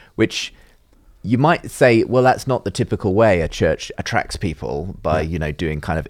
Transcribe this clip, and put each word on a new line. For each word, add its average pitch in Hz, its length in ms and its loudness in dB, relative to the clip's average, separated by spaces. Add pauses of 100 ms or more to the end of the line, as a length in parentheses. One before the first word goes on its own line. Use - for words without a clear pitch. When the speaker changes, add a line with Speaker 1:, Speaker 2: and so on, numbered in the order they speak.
(140)
Speaker 1:
which - 400 -2 (680)
you 117 160 0
might 156 340 2
say, 117 320 4
"Well, 127 180 2
that's - 240 2
not 123 180 -2
the 98 60 -4
typical 101 440 -2
way 104 260 4
a 78 80 -2
church - 500 -2
attracts - 380 -4
people 78 680 -6
by, 78 200 0
Speaker 2:
Yeah. 78 80 -4
Speaker 1:
you 85 100 -4
know, 76 100 -4
doing 78 300 -4
kind 80 180 -4
of 78 120 -6